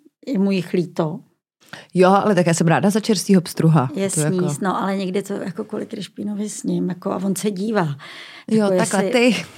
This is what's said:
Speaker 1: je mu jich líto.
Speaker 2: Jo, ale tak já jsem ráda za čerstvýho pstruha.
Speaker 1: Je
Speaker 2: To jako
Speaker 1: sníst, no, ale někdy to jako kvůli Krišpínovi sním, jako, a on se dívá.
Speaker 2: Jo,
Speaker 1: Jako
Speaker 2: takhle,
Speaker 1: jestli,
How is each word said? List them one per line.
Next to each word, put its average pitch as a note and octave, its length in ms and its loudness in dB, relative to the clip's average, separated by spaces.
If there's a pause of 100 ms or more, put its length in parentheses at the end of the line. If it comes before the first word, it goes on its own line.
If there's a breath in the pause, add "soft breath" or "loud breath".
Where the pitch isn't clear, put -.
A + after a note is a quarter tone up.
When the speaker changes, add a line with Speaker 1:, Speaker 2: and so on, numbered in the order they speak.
(260)
Speaker 1:
je B3 120 -4
mu G3 120 2
jich F#3 220 -2
líto. F3 480 -2 (760 loud breath)
Speaker 2:
Jo, F3+ 160 6
ale G3+ 240 4
tak E3+ 120 4
já E3+ 80 4
jsem E3 120 2
ráda E3 240 4
za F#3 100 2
čerstvýho F#3+ 400 2
pstruha. D#3+ 540 2
Speaker 1:
Je G3 160 -2
Speaker 2:
To D#3 100 -2
jako D#3 180 0
Speaker 1:
sníst, D3 240 -2
no, F#3+ 200 -2
ale G3 140 -2
někdy G3 260 -4
to G3 100 -10
jako G3+ 320 -8
kvůli G#3+ 220 -10
Krišpínovi G#3 600 -8
sním, F3+ 400 -4
jako, F3+ 240 -6
a G3+ 40 -4
on F#3+ 200 -4
se G#3+ 140 -4
dívá. F#3+ 460 -4 (540 loud breath)
Speaker 2:
Jo, G#3+ 220 2
Speaker 1:
Jako F#3 40 2
Speaker 2:
takhle, G3 280 0
Speaker 1:
jestli, A3+ 400 2 (140 loud breath)